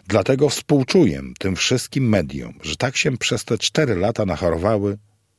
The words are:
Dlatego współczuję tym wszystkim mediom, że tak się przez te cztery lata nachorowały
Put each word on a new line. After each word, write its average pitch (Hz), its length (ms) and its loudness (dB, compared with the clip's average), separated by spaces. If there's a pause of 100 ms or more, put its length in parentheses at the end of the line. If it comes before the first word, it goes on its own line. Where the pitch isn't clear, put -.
Dlatego 131 420 2
współczuję 131 720 2 (160)
tym 92 160 -2
wszystkim 127 540 -2
mediom, 69 520 -2
że 76 140 -8
tak 131 220 -4
się 135 200 -2
przez - 280 -4
te 117 120 -2
cztery 131 380 0
lata 104 300 0
nachorowały 95 720 0 (420)